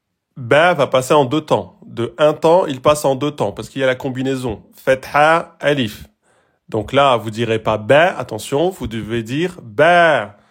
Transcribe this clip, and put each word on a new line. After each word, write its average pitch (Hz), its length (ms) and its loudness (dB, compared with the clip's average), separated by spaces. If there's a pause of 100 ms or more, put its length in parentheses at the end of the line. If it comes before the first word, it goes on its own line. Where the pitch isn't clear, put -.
(360)
ba 147 380 4
va 143 120 0
passer 127 260 0
en 151 120 6
deux 139 180 -2
temps. 107 420 -4
De 117 340 -8
un 151 140 2
temps, 170 340 2
il 139 140 -8
passe 151 240 2
en 135 100 2
deux 135 160 -4
temps, 120 220 -4
parce 110 160 -12
qu'il - 120 -10
y 135 40 -2
a - 20 2
la 131 80 2
combinaison 127 680 -6 (120)
fatha, 147 840 0
alif. 143 440 -4 (640)
Donc 107 240 -6
là, 135 240 4
vous 113 140 -6
direz 110 280 -2
pas 110 180 -2
ba, 135 400 2
attention, 135 540 -4
vous 185 160 -10
devez 110 360 -8
dire 147 400 -6
ba. 139 760 2 (140)